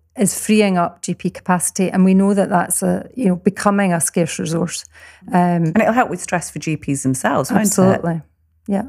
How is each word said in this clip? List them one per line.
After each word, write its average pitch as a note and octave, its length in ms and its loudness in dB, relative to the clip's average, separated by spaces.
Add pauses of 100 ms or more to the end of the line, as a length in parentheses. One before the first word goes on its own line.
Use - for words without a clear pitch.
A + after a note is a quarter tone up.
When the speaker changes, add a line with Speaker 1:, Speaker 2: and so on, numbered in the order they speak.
(180)
Speaker 1:
is G#3 200 0
freeing G#3 400 2
up - 240 -2
G F3 120 -6
P - 160 -6
capacity, - 600 -2
and F#3+ 140 2
we F#3+ 100 6
know G3 200 4
that F#3+ 160 0
that's - 340 0
a, F#3 320 -2
you B3+ 100 -4
know, F3+ 120 2
becoming G3+ 560 0
a E3 80 0
scarce - 360 -2
resource. E3 460 -4 (440)
Um, F3 360 2
Speaker 2:
And E3 140 0
it'll A3 160 2
help A#3+ 160 2
with F3+ 120 -6
stress - 280 -4
for D3 100 -12
G D#3 160 -2
Ps C#3 280 -6
themselves, C3+ 480 0
won't G#3 100 2
it? G#3+ 60 2
Speaker 1:
Absolutely. E3+ 540 2 (460)
Yeah, G3+ 220 -2